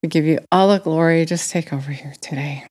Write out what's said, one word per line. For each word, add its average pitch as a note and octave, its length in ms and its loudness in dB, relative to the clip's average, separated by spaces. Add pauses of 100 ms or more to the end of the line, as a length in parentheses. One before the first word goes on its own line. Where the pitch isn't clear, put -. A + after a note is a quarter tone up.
We E3+ 60 -4
give D#3+ 160 0
you D#3 160 2 (100)
all F#3+ 200 4
the G3 100 4
glory. E3 460 2
Just E3+ 260 -6
take E3 220 -4
over C#3+ 180 -6
here C#3 300 -12
today. C#3+ 500 -8